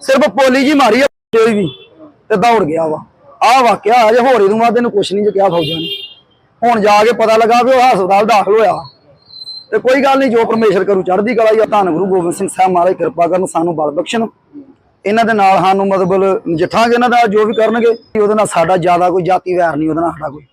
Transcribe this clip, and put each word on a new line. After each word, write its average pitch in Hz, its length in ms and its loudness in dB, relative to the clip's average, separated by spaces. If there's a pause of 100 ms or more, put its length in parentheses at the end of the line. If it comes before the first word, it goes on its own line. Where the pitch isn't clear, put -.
ਸਿਰਫ 269 280 0
ਪੋਲੀ 262 360 0
ਜੀ 302 100 2
ਮਾਰੀ 247 260 2
ਆ 277 60 2
ਕੋਈ 226 480 -2
ਵੀ 202 140 -2 (600)
ਤੇ 214 80 0
ਦੌੜ 190 280 2
ਗਿਆ 160 220 -2
ਵਾ। 156 120 -4 (440)
ਆਹ 254 200 4
ਵਾਕਿਆ 214 320 0
ਆ 226 180 4
ਜੇ, 247 60 2
ਹੋਰ 247 220 2
ਇਹਨੂੰ 202 180 2
ਬਾਅਦ 233 180 0
ਇਹਨੂੰ 240 140 0
ਕੁਛ 196 220 -2
ਨਹੀਂ 208 120 -2
ਜੇ 208 60 0
ਕਿਹਾ 190 180 0
ਫੌਜਾਂ 165 320 -2
ਨੇ। - 80 -8 (760)
ਹੁਣ 233 160 0
ਜਾ 208 240 4
ਕੇ 240 80 2
ਪਤਾ 220 240 0
ਲੱਗਾ 233 260 2
ਵੀ 254 100 2
ਉਹ 262 80 4
ਹਸਪਤਾਲ 208 460 2
ਦਾਖਲ 202 320 2
ਹੋਇਆ। 202 140 2 (960)
ਤੇ 220 80 -2
ਕੋਈ 254 240 0
ਗੱਲ 269 160 2
ਨਹੀਂ, 269 120 0
ਜੋ 233 140 2
ਪਰਮੇਸ਼ਰ 214 400 0
ਕਰੂ 190 180 0
ਚੜ੍ਹਦੀ 202 320 -2
ਕਲਾ 220 180 2
ਹੀ 220 60 2
ਆ। 214 60 2
ਧੰਨ 208 260 0
ਗੁਰੂ 165 160 -2
ਗੋਬਿੰਦ 180 280 -2
ਸਿੰਘ 190 140 -6
ਸਾਹਿਬ 185 240 0
ਮਹਾਰਾਜ 180 200 0
ਕਿਰਪਾ 170 340 -2
ਕਰਨ, 180 200 -2
ਸਾਨੂੰ 170 300 -4
ਬਲ 151 140 -4
ਬਖਸ਼ਣ, 180 360 -4 (800)
ਇਹਨਾਂ 220 180 0
ਦੇ 226 80 0
ਨਾਲ 196 260 2
ਸਾਨੂੰ 196 300 0
ਮਤਲਬ 190 600 -2
ਨਜਿੱਠਾਂਗੇ, 180 460 -2
ਇਹਨਾਂ 240 140 0
ਦਾ 240 180 2
ਜੋ 214 200 0
ਵੀ 226 80 -4
ਕਰਨਗੇ, 226 640 -2
ਉਹਦੇ 208 140 0
ਨਾਲ 214 120 0
ਸਾਡਾ 175 300 0
ਜ਼ਿਆਦਾ 175 340 0
ਕੋਈ 185 120 -2
ਜਾਤੀ 180 340 -2
ਵੈਰ 165 200 -2
ਨਹੀਂ, 156 140 -2
ਉਹਦੇ 156 100 -4
ਨਾਲ 170 100 -4
ਸਾਡਾ 151 180 -10
ਕੋਈ, 143 240 -16